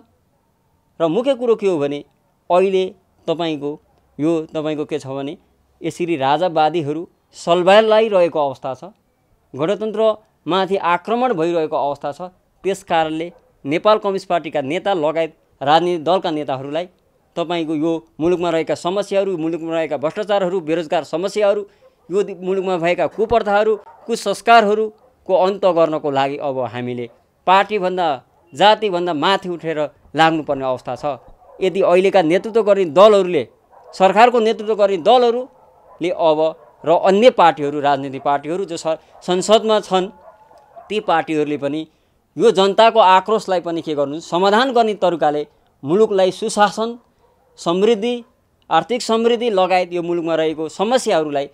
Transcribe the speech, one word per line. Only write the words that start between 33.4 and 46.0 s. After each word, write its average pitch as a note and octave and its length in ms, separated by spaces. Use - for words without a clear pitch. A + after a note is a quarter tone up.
सरकारको A3 420
नेतृत्व G#3+ 340
गर्ने G3 220
दलहरूले A#3 1120
अब D#3 460
र D3 60
अन्य G3 400
पार्टीहरू, D3+ 500
राजनीतिक C3+ 420
पार्टीहरू D3 420
जो E3 120
स-, D#3+ 220
संसदमा G#3 580
छन्, F#3 260
ती G#3 120
पार्टीहरूले D#3 560
पनि C#3+ 300
यो A3 120
जनताको G#3+ 500
आक्रोशलाई F#3+ 600
पनि E3 220
के D#3 120
गर्नु, C#3+ 260
समाधान G3+ 520
गर्ने A3+ 220
तरिकाले D3+ 520
मुलुकलाई F#3+ 460